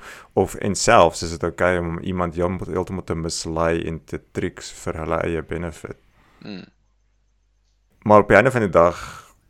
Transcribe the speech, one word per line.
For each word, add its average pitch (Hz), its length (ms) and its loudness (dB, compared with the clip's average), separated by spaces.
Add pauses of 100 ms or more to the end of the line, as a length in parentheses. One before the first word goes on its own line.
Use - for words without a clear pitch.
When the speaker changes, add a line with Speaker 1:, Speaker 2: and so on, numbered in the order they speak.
(340)
Speaker 1:
of, 98 220 0
en 98 200 -4
selfs 92 480 4
is 82 80 -6
dit 82 120 -8
okay 87 340 0
om 85 220 -6
iemand 90 360 -4
heel-, 87 320 -2
heeltemal 90 360 -6
te - 120 -6
mislei 82 720 -2
en 80 180 -8
te - 160 -12 (100)
tricks - 400 -8
vir - 220 -10
hulle 82 300 -4
eie 85 200 -4
benefit. 82 540 -10 (440)
Speaker 2:
Mm. 101 240 -16 (1400)
Speaker 1:
Maar 107 160 6
op 101 80 4
die 104 100 8
einde 120 140 6
van 120 100 0
die 104 120 0
dag, 85 260 4 (500)